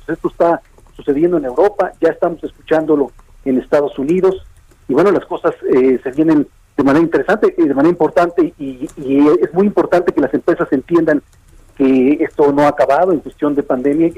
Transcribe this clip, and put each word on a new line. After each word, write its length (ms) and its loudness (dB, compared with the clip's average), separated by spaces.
Esto 220 -6
está 320 -2
sucediendo 420 -2
en 80 -4
Europa, 460 0
ya 80 2
estamos 340 -4
escuchándolo 680 -2
en 140 0
Estados 400 -2
Unidos, 440 0
y 80 -2
bueno, 160 2
las 140 -2
cosas, 280 -4
eh, 320 2
se 60 -6
vienen 380 0
de 80 -2
manera 200 2
interesante, 520 0
eh, 100 2
de 100 0
manera 160 2
importante, 680 0
y, 400 -10
y 300 2
es 140 -2
muy 140 2
importante 440 0
que 100 -2
las 120 -2
empresas 380 -2
entiendan 500 0
que 360 2
esto 380 0
no 120 2
ha 60 4
acabado 420 2
en 80 0
cuestión 340 -6
de 80 -2
pandemia, 560 0